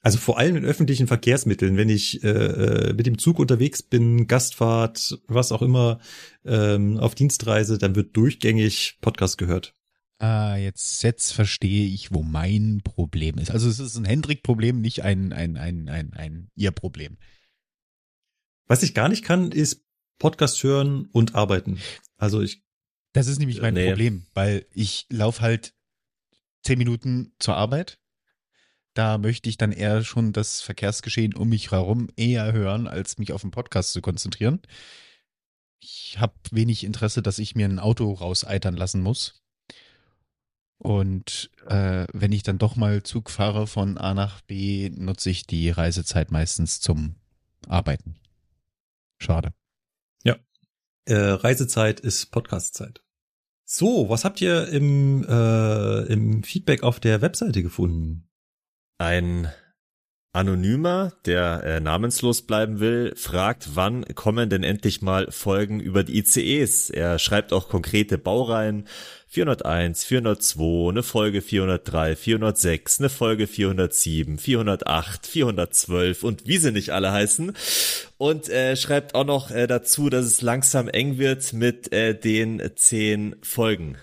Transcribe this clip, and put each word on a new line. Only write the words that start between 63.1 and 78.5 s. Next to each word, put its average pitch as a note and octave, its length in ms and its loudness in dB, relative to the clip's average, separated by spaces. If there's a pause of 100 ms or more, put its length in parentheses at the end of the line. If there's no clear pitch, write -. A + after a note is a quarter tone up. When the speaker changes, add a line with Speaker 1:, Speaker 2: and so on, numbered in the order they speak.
Speaker 3:
fragt, F#2+ 600 -4
wann G#2+ 380 -2
kommen A2 360 0
denn F#2+ 140 0
endlich G2 380 0
mal F#2+ 300 0
Folgen G#2 480 -2
über F#2+ 240 0
die - 140 -2
I G#2 60 2
C C#3 380 2
Es? - 280 0
Er E2+ 280 0
schreibt - 340 0
auch F#2 160 0
konkrete G2 500 0
Baureihen. G#2+ 680 -2 (420)
Vierhunderteins, F2 760 0
vierhundertzwei, E2+ 840 0
eine A#2 140 0
Folge G#2 380 0
vierhundertdrei, F2 720 0
vierhundertsechs, G#2+ 840 0
eine C#3 100 2
Folge A2 380 0
vierhundertsieben, E2 920 0
vierhundertacht, G2+ 920 -2
vierhundertzwölf F2+ 960 0
und G#2+ 240 -4
wie F3+ 100 2
sie D3+ 140 2
nicht G2+ 180 -2
alle F#2+ 220 0
heißen. G#2+ 420 0 (640)
Und, D3+ 320 -2
äh, C3 260 0